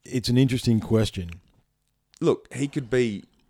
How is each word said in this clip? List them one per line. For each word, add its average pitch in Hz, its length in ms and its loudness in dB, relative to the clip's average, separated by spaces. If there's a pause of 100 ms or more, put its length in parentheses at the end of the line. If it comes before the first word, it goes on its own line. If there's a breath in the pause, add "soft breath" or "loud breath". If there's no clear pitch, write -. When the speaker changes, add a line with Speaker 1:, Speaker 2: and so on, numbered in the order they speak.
Speaker 1:
it's 127 240 -4
an 120 100 4
interesting 123 420 4
question. 104 500 -2 (880)
Speaker 2:
Look, - 340 0
he 139 140 -4
could 135 220 -8
be 120 340 -2 (260)